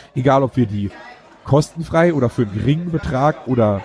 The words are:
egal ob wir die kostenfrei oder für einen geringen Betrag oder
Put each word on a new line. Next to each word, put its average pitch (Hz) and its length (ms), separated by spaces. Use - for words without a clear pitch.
egal 135 280
ob 127 140
wir 120 100
die 101 240
kostenfrei 165 680
oder 123 160
für 127 140
einen 101 100
geringen 151 380
Betrag 147 560
oder 107 380